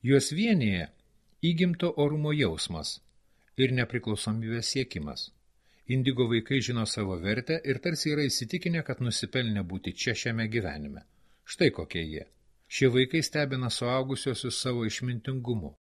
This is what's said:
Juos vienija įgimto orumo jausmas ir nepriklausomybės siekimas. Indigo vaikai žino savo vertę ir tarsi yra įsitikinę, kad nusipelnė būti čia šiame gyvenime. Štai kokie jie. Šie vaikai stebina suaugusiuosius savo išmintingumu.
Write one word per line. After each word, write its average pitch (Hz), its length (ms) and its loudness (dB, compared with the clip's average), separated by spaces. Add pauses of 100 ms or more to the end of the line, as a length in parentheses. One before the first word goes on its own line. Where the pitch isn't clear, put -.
Juos 135 300 6
vienija 139 560 4 (520)
įgimto 175 540 2
orumo 151 360 2
jausmas 85 580 0 (680)
ir 131 160 4
nepriklausomybės 113 960 -2
siekimas. 78 600 -6 (580)
Indigo 127 420 2
vaikai 117 320 2
žino 117 240 0
savo 95 320 -2
vertę 113 460 -2
ir 135 180 -2
tarsi 160 300 -2
yra 147 160 0
įsitikinę, 170 580 -2
kad 123 160 -4
nusipelnė 113 640 -2
būti 95 260 -6
čia - 220 -2
šiame 113 340 -2
gyvenime. 78 540 -4 (380)
Štai - 340 2
kokie 82 300 -6
jie. 78 220 -8 (440)
Šie - 180 4
vaikai 127 340 4
stebina 131 480 -2
suaugusiuosius 131 920 -2
savo 120 240 -2
išmintingumu. 120 840 -4 (140)